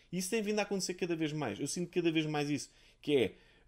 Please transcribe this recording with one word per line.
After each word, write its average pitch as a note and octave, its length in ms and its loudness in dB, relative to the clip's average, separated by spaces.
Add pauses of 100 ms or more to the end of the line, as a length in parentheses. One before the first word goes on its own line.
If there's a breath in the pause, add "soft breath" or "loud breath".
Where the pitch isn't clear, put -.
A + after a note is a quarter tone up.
(120 soft breath)
E E3+ 60 -2
isso F#3 100 -4
tem A3+ 140 0
vindo G#3 160 0
a G3+ 40 2
acontecer G3 320 -2
cada E3+ 220 -2
vez D#3 160 -2
mais. C#3 260 -2
Eu C#3+ 80 -2
sinto F3 240 -4
cada E3+ 220 2
vez D#3 140 2
mais D3 240 -2
isso, C#3+ 200 -4 (300 soft breath)
que D3 160 2
é, G#2+ 180 4 (340 soft breath)